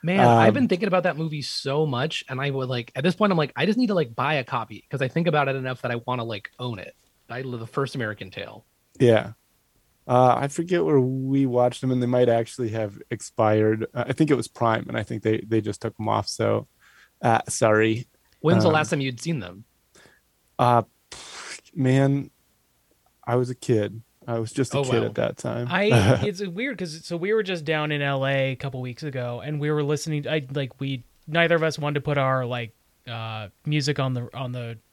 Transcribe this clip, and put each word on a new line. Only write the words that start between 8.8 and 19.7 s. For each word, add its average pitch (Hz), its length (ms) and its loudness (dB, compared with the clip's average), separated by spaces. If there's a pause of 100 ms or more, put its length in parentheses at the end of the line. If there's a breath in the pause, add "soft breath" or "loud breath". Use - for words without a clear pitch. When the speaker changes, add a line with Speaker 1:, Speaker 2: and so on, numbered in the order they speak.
Speaker 2:
Yeah. 113 360 6 (760)
Uh, 127 300 6
I 139 100 -2
forget 170 380 0
where 151 160 4
we 131 440 0
watched 123 360 2
them, 131 100 0
and 127 100 2
they 120 60 0
might 123 220 4
actually 117 400 0
have 107 280 -4 (140)
expired. 110 800 2
Uh, 120 140 -4
I 135 60 -2
think 151 180 2
it 135 40 6
was 123 120 -4
Prime, 113 400 0
and 120 100 -4
I 110 60 -2
think 113 180 -8
they, 110 240 0
they 113 140 2
just 104 220 -6
took 113 180 -8
'em 107 80 -4
off. 107 220 0
So, 107 400 -2 (520 soft breath)
uh, 113 280 4
sorry. 110 580 2 (320)
Speaker 1:
When's 170 240 4
the 175 60 6
Speaker 2:
Um, 156 60 2
Speaker 1:
last 151 140 2
time 147 120 -2
you'd 131 180 -6
seen 160 220 -4
them? 92 240 -14 (920 soft breath)